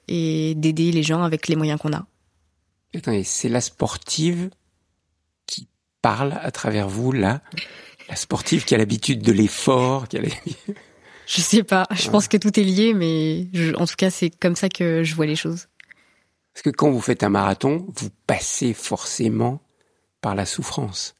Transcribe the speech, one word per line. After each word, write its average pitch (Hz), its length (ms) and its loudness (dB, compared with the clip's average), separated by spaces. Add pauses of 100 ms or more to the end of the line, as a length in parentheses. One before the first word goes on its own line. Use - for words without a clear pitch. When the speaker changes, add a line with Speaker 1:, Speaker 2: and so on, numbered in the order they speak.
Speaker 1:
et 160 480 0
d'aider 160 380 2
les 160 100 2
gens 160 200 2
avec 160 260 -2
les 156 80 2
moyens 151 220 0
qu'on 151 140 -2
a. 170 120 -6 (880)
Speaker 2:
Attendez, 107 300 -2
c'est - 240 -2
la 120 120 0
sportive - 880 -2 (960)
qui - 220 -12 (340)
parle 123 400 0
à - 100 -8
travers 107 380 -2
vous, 117 240 -2
là ? 117 280 0 (680)
La - 80 -10
sportive - 480 -2
qui - 100 2
a - 20 4
l'habitude 110 440 0
de 107 100 4
l'effort, 135 760 2
qui - 80 -6
a - 40 -4
l'habitude - 540 -8 (500)
Speaker 1:
Je - 140 -4
sais 208 240 4
pas, 185 280 2
je 185 160 -2
Speaker 2:
Ouais. - 40 -4
Speaker 1:
pense 208 160 4
que - 80 2
tout 208 240 2
est 208 40 6
lié, 196 300 4
mais 160 600 0
je, 165 220 2
en 175 120 0
tout - 100 -6
cas, 190 120 4
c'est 180 200 -2
comme 175 280 0
ça 196 100 0
que 165 380 0
je 160 100 -4
vois 156 100 0
les 151 120 0
choses. 165 300 -6 (840)
Speaker 2:
Parce - 100 -20
que 147 80 2
quand 147 200 4
vous 123 80 2
faites 120 240 0
un 101 60 4
marathon, 101 560 2 (100)
vous 107 140 -8 (180)
passez - 460 -2
forcément 113 880 -4 (580)
par 101 160 -2
la 98 100 -2
souffrance, - 760 -8